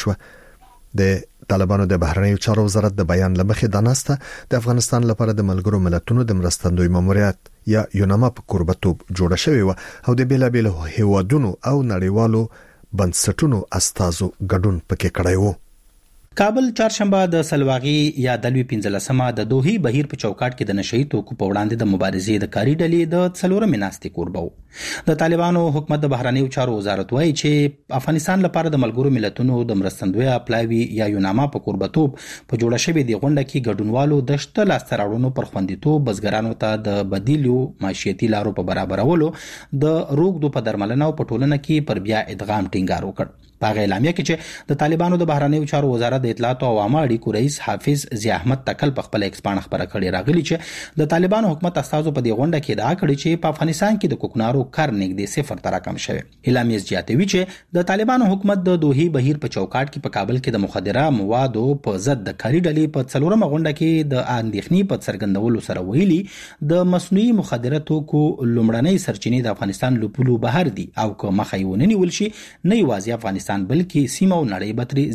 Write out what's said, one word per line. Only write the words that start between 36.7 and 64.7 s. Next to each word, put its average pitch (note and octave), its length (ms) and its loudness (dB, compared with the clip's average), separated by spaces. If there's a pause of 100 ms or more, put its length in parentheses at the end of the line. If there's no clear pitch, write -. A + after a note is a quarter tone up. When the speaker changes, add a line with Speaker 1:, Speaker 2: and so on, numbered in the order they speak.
Speaker 2:
د G2+ 100 0 (140)
بدیلو B2+ 480 2 (240)
معیشتي G2 480 -2
لارو G#2 240 0
په F#2 140 -2
برابرولو، A#2+ 600 2 (540)
د D#3+ 100 4 (220)
روږدو D#3 400 2
په A2+ 100 -4
درملنه A2 440 0
او D#3 100 -12
په A#2+ 100 -4
ټولنه C#3 320 2
کې D3+ 280 0
پر G2 180 -4
بیا G#2+ 160 0 (100)
ادغام G2+ 380 -2
ټینګار F#2 360 -2
وکړ. - 220 -6 (300)
په A2 80 0
هغه G#2+ 120 -2
اعلامیه G2+ 300 0
کې F3 160 -4
چې - 420 -6
د C#3+ 80 -2
طالبانو E3+ 400 2
د E3+ 100 0
بهرنیو D3 440 0
چارو C#3+ 180 2
وزارت A#2+ 320 0
د A#2 100 0
اطلاعاتو B2+ 360 -2
او A2 160 2
عامه B2+ 160 2
اړیکو A2+ 340 0
رئیس C#3 320 0
حافظ C#3+ 340 0 (220)
ضیا A2 140 0
احمد A#2+ 320 -2
تکل - 280 -2
په G2 100 -6
خپله G2+ 220 -2
ایکس - 160 -10
پاڼه G2+ 220 -2
خپره F#2+ 260 -4
کړې، F#2+ 240 -2
راغلي C#3+ 320 2
چې - 520 -6
د D3+ 120 0
طالبانو F#3 400 2
حکومت E3+ 300 -4
استازو D#3 340 -2
په B2 80 0
دې A2+ 140 2
غونډه D#3 260 2
کې - 120 -4
ادعا A2+ 240 0
کړې C#3+ 220 2
چې E3 220 0
په D#3 100 0
افغانستان G3+ 460 0
کې D#3+ 120 0
د - 120 -4
کوکنارو A#2 400 0 (140)
کر D3+ 160 0
نږدې G2 400 -2
صفر F#2 320 -4
ته F#2+ 80 -2
راکم F#2 320 -6
شوی. - 180 -4 (240)
اعلامیه A#2 400 2
زیاتوي A2 440 0
چې F3+ 80 2 (380)
د F3 140 0
طالبانو A3+ 400 2
حکومت G3 340 0
د F3+ 160 4
دوحې D3 240 4 (100)
بهیر C#3+ 280 0
په - 120 -8
چوکاټ G#2+ 380 -2
کې C#3 140 -8
په - 100 -8
کابل A#2 240 -2
کې A2 160 -2
د G2 80 0
مخدره G2+ 400 0 (140)
موادو A2 440 0 (240)
په F#2+ 200 -2
ضد A#2+ 200 -2
د F#2+ 160 -8
کاري C#3 220 2
ډلې D#3 320 0
په B2+ 160 -2
څلورمه E3+ 400 2
غونډه D#3+ 240 0
کې D#3+ 340 0
د - 20 2 (220)
اندېښنې A2+ 460 0 (100)